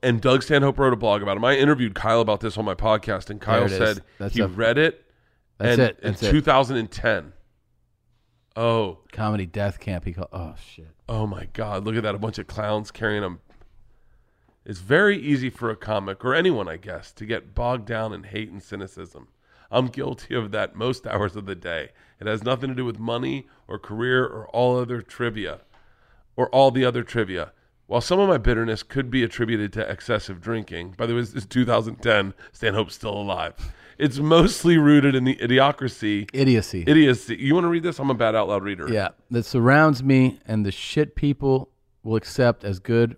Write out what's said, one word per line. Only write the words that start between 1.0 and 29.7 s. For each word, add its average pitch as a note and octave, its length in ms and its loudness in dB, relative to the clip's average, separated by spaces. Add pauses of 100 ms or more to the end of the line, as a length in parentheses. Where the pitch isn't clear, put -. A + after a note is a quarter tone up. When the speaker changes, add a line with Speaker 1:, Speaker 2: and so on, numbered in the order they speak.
Speaker 1:
about G2 140 -2
him. A2 80 -4
I C3+ 120 4
interviewed C3 380 2
Kyle A2+ 280 2
about G#2+ 180 0
this A2 160 -6
on G#2+ 80 -4
my G2 100 -4
podcast, G#2+ 560 -2
and G#2 100 -12
Kyle A2+ 260 0
Speaker 2:
There - 0 -
it F#2+ 60 -2
is. G2 240 0
Speaker 1:
said - 80 -16 (140)
Speaker 2:
That's G2+ 160 -6
Speaker 1:
he - 60 0
Speaker 2:
a - 80 2
Speaker 1:
read A2+ 300 0
it. D#3+ 260 0 (540)
Speaker 2:
That's A#2 200 2
Speaker 1:
and C3 120 6
Speaker 2:
it. - 120 -16
Speaker 1:
in A2 100 -4
Speaker 2:
That's F#2+ 100 -6
it. G#2 80 2
Speaker 1:
two D3+ 100 6
thousand C3+ 380 4
and A2 120 -4
ten. F#2+ 440 -4 (1200)
Oh. A2+ 420 0 (140)
Speaker 2:
Comedy G#2+ 340 -4
Death G2+ 340 -4
Camp, F#2 240 -6
he F2+ 80 -6
called. F2+ 200 -10
Oh, E2 220 -10 (180)
shit. D#2+ 160 -20 (200)
Speaker 1:
Oh, A2 180 -2
my F2 260 -8
God! G2+ 320 -6
Look A2 120 -4
at A2+ 60 -2
that. G#2+ 120 -2
A G2 40 -8
bunch G#2+ 200 -6
of G2+ 80 -12
clowns G#2+ 440 -4
carrying G#2+ 320 -4
him. F2+ 180 -8 (1200)
It's F#2 160 -14
very F3+ 380 2
easy C3 320 -2
for A#2 200 -6
a G#2+ 60 -6
comic G2 480 -6
or B2+ 100 0
anyone, D3+ 340 0
I E2 80 -10
guess, F2+ 360 -16
to A2 140 -16
get G#2+ 280 -8
bogged A#2+ 320 -4
down A2 260 -6
in E2+ 120 -12
hate G#2 260 -10
and F#2+ 120 -16
cynicism. F2 680 -16 (420)
I'm B2+ 160 0
guilty C3 480 -8
of A2 160 -4
that G2+ 240 -4
most A#2+ 320 -6
hours G#2 300 -4
of G2+ 100 -12
the F#2+ 80 -8
day. E2 360 -10 (300)
It G2 60 -10
has A2 160 -4
nothing B2+ 280 -2
to B2+ 40 -8
do B2 100 -4
with A2+ 140 -6
money B2 480 -6 (220)
or G#2 100 -10
career B2+ 480 0
or - 220 -12
all B2 300 2
other A#2+ 220 -6
trivia, G#2+ 600 -6 (760)
or B2 140 0
all C3+ 200 6
the B2+ 140 0
other B2 180 0
trivia. F#2 500 -4 (340)
While A#2 140 0
some F3+ 200 2
of G3 80 4
my E3 100 4
bitterness A2+ 440 0
could C3 280 -6
be B2+ 120 2
attributed A2+ 520 -2